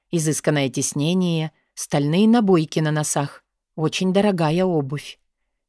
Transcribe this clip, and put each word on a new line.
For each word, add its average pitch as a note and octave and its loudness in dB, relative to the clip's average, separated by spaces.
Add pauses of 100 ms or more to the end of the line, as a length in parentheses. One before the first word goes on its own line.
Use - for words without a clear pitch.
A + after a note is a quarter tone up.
(100)
изысканное D3+ 0
тиснение, D#3+ -2 (220)
стальные D#3+ 0
набойки F#3+ 2
на D#3 0
носах. D3+ -4 (300)
Очень E3 -2
дорогая F3+ 2
обувь. D3+ -4 (500)